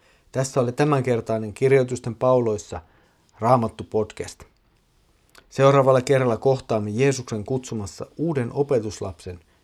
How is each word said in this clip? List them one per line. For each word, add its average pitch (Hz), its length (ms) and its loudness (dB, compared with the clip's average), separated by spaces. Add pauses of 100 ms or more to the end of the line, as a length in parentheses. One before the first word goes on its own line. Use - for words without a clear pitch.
(320)
Tässä 131 280 -2
oli 120 120 0
tämänkertainen 120 840 -2
Kirjoitusten 127 600 0
pauloissa 117 680 0 (580)
Raamattu 113 460 0
podcast. - 560 -6 (1080)
Seuraavalla 135 520 4
kerralla 127 360 2
kohtaamme 113 540 0
Jeesuksen 123 540 -2
kutsumassa 120 640 -8 (100)
uuden 139 360 -4
opetuslapsen 107 880 -4 (240)